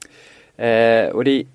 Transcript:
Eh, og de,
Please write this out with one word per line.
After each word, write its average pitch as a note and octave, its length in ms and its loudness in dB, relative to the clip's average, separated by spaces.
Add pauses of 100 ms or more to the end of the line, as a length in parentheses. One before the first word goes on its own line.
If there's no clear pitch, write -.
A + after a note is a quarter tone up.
(540)
Eh, A2+ 560 0
og A#2+ 160 -4
de, C3+ 140 0 (160)